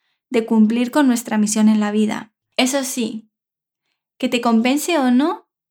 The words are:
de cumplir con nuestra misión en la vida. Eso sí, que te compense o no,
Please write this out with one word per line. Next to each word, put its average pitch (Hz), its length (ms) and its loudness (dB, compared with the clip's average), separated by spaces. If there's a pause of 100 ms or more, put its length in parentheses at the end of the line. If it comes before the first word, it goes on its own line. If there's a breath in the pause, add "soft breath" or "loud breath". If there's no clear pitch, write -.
(300)
de 226 160 -2
cumplir 226 440 2
con 294 160 2
nuestra 233 320 -2
misión 214 300 2
en 214 120 2
la 208 100 -2
vida. 214 420 -2 (240)
Eso 262 280 -2
sí, 226 460 -8 (880)
que 254 100 -4
te 247 120 -2
compense 254 580 0
o 254 120 2
no, 294 380 0 (220)